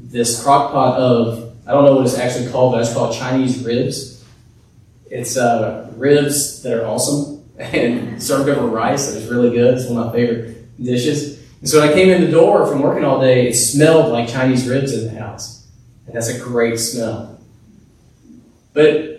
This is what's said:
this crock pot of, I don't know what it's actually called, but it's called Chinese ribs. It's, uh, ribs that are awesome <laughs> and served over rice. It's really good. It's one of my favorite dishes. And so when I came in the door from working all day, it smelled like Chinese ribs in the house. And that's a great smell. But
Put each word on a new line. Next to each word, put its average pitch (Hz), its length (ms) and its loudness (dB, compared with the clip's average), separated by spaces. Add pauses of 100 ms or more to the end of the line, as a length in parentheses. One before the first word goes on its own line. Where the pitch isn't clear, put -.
this 120 360 -4
crock 139 300 2
pot 127 260 0
of, 120 540 0 (160)
I - 40 -8
don't 143 120 4
know 139 120 8
what 123 100 2
it's - 120 -2
actually 123 320 -4
called, 127 240 0
but 117 80 0
it's 117 120 -4
called 113 200 -2
Chinese 127 520 -2
ribs. - 580 -6 (880)
It's, - 260 -8
uh, 117 640 -2
ribs 143 640 0
that 117 100 -4
are 113 120 -2
awesome 139 640 -4
<laughs> - 80 -20
and 120 640 -4
served 139 240 0
over 127 200 0
rice. 113 460 -2
It's 110 160 -10
really 120 200 2
good. 120 240 4
It's 127 160 -4
one 117 100 -2
of 113 80 -4
my - 60 -8
favorite - 680 -4
dishes. 127 580 -4 (200)
And 147 100 0
so 151 120 6
when 151 80 4
I 151 40 2
came 185 160 6
in 170 120 4
the 151 100 2
door - 360 4
from - 140 -2
working - 220 0
all 131 160 0
day, 127 280 4
it 120 80 -2
smelled 151 580 4
like 117 160 -4
Chinese 127 380 0
ribs 135 260 -2
in 110 200 -6
the 110 60 -12
house. - 460 -16 (400)
And - 100 -14
that's 117 140 -4
a 117 100 -8
great 117 400 -2
smell. - 580 -8 (1400)
But 151 140 4 (320)